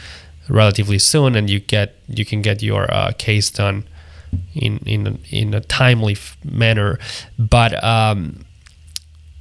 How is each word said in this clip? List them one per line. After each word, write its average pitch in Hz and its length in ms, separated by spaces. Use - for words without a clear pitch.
relatively 104 500
soon, 131 380
and 107 120
you 101 120
get, 101 360
you 107 160
can 107 180
get 104 180
your, 104 320
uh, 95 200
case - 380
done 101 340
in, 107 240
in, 104 400
in 104 240
a 104 60
timely 117 520
f-, - 320
manner. 110 540
But, 117 440
um, 110 600